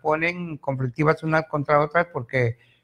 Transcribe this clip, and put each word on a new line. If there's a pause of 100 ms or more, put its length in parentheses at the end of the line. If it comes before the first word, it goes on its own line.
ponen
conflictivas
unas
contra
otras,
porque, (260)